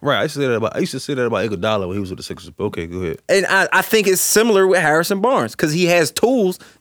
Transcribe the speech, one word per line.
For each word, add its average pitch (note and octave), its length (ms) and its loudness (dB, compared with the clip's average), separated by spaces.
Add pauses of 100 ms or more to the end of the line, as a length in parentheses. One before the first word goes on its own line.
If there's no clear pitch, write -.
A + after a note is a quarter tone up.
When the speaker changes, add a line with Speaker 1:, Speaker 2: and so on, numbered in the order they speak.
Speaker 1:
Right. B2+ 180 0
I G#2+ 40 0
used D3 120 -4
to C#3+ 60 -6
say C3+ 60 0
that A#2+ 80 0
about, G#2+ 200 -2
I - 40 -2
used F3+ 140 -2
to C3 60 -8
say - 140 -8
that B2+ 120 -2
about A2 220 -2
Iguodala G2+ 400 -2
when F#2+ 100 -6
he - 20 -4
was F#2 100 -6
with F#2 80 -10
the - 60 -16
Sixers. - 260 -14
But - 160 -8
okay, F2 220 -6
go F2 140 -8
ahead. E2 180 -6 (100)
Speaker 2:
And F#3+ 160 2
I, F#3 260 2
I F#3 120 2
think G#3+ 240 0
it's F#3 140 2
similar G#3 440 4
with F#3 140 4
Harrison E3+ 420 2
Barnes A3 340 0
'cause D#3 180 -2
he F3 120 2
has E3+ 240 4
tools G#3+ 480 2 (240)